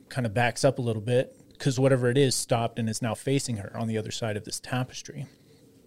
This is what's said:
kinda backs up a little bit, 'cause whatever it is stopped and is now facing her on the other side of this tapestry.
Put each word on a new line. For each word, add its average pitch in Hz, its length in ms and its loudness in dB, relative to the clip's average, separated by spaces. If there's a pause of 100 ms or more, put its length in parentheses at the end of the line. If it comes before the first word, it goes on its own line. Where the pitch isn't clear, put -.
kinda 104 220 -4
backs 120 340 2
up 131 140 4
a 127 40 -2
little 110 200 -2
bit, 123 320 2 (240)
'cause 131 200 0
whatever 131 300 4
it 120 80 2
is 135 200 4
stopped 117 420 0
and 113 100 0
is 107 140 -4
now 110 120 0
facing 135 420 -2
her 101 200 -8
on 113 120 -4
the 110 100 0
other 110 140 -4
side 107 240 -4
of - 80 -8
this - 160 -8
tapestry. - 680 -6 (600)